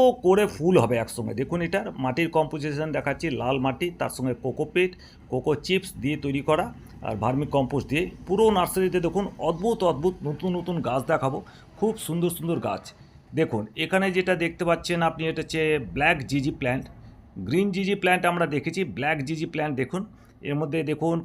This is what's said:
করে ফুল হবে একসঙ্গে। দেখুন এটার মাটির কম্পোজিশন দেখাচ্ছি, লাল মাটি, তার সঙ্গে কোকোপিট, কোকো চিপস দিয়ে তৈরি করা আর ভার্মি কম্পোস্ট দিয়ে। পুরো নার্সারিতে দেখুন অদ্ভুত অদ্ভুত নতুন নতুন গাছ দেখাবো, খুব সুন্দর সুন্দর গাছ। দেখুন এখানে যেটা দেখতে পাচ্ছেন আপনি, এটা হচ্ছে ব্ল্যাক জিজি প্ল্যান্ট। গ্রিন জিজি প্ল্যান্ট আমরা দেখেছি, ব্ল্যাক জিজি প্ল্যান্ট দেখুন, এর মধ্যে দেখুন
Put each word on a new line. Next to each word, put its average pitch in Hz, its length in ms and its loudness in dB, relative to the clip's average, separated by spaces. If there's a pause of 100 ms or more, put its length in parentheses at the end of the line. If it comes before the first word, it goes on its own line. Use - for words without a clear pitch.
(220)
করে 190 260 6
ফুল 180 300 2
হবে 120 200 6
একসঙ্গে। 113 360 -4
দেখুন 139 280 -4
এটার 190 260 -2 (100)
মাটির 131 320 0
কম্পোজিশন 151 640 0
দেখাচ্ছি, 139 380 -2
লাল 123 300 0
মাটি, 131 320 0
তার 131 260 -4
সঙ্গে 127 180 -2
কোকোপিট, 156 560 0 (380)
কোকো 127 260 -2
চিপস 185 420 0
দিয়ে 143 200 -2
তৈরি 143 240 -2
করা 160 240 2 (360)
আর 110 140 -4
ভার্মি 131 320 0
কম্পোস্ট 135 420 0
দিয়ে। 151 140 0 (220)
পুরো 190 260 4
নার্সারিতে 180 480 2
দেখুন 170 260 0 (140)
অদ্ভুত 170 440 0
অদ্ভুত 170 400 2
নতুন 151 320 -4
নতুন 175 260 -4
গাছ 123 240 0
দেখাবো, 151 320 0 (400)
খুব 220 200 0
সুন্দর 170 320 -2
সুন্দর 170 300 -2
গাছ। 101 240 -4 (500)
দেখুন 123 300 0 (120)
এখানে 175 360 0
যেটা 185 240 2
দেখতে 170 300 -4
পাচ্ছেন 170 380 0
আপনি, 165 220 0
এটা 156 180 -2
হচ্ছে 160 180 -2 (320)
ব্ল্যাক 151 240 4 (100)
জিজি 139 240 0
প্ল্যান্ট। 131 340 -2 (520)
গ্রিন 156 340 0
জিজি 196 240 0
প্ল্যান্ট 180 300 2
আমরা 175 220 2
দেখেছি, 165 360 -2
ব্ল্যাক 143 400 -2
জিজি 156 300 -4
প্ল্যান্ট 151 240 -2
দেখুন, 135 240 -2 (400)
এর 143 140 -4
মধ্যে 156 280 -2
দেখুন 151 420 0